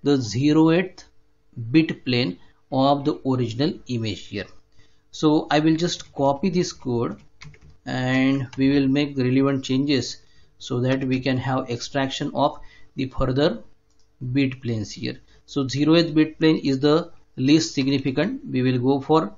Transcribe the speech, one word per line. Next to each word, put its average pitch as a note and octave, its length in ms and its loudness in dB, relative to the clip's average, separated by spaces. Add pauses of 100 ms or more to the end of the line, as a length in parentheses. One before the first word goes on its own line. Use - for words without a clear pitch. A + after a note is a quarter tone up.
the C#3+ 140 2
zeroth D3+ 880 2 (640)
bit D#3+ 340 2
plane B2+ 340 -2 (340)
of C#3 320 2
the D3 220 -2
original B2+ 460 -2 (140)
image A2+ 400 -6
here. G2+ 200 -8 (680)
So D#3 380 2
I D3+ 100 4
will D#3+ 160 2
just E3 360 -4
copy C#3 380 0
this E3+ 220 -2
code B2 480 -4 (640)
and C3 720 0
we C3+ 180 2
will C#3 140 2
make C#3+ 280 0
the B2+ 80 0
relevant C3+ 400 2
changes C3+ 540 -2 (400)
so B2 220 -6
that C3 240 -2
we B2+ 160 -2
can B2+ 180 -2
have C3 320 -4
extraction C3+ 640 -6
of C#3 240 -2 (380)
the C3+ 100 -4
further C3+ 560 -2 (720)
bit C3 280 0
planes A2+ 300 -4
here. - 300 -10 (260)
So C#3 180 -4
zeroth D3+ 500 2
bit D#3 240 2
plane D#3+ 200 4
is C3+ 220 0
the D3+ 300 2 (260)
least D3+ 380 2
significant. C#3 760 -2
We B2+ 140 -2
will B2+ 160 2
go C3+ 220 2
for D#3 380 2